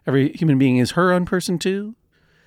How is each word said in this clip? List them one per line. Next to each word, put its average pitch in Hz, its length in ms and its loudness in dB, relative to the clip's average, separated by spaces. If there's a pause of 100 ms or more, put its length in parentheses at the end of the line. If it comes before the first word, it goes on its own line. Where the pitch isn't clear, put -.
Every 135 260 2
human 156 240 2
being 131 200 4
is 123 140 0
her 180 200 2
own 180 140 0
person, 180 340 -4
too. 202 360 -6 (520)